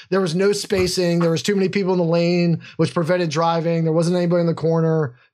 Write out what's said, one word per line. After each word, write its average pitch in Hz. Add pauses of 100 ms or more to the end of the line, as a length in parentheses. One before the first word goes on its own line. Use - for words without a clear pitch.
There 190
was 170
no 196
spacing. 185
There 170
was 165
too 208
many 196
people 190
in 185
the 170
lane, 170 (160)
which -
prevented 175
driving. 165
There 160
wasn't 170
anybody 175
in 170
the 160
corner 160 (200)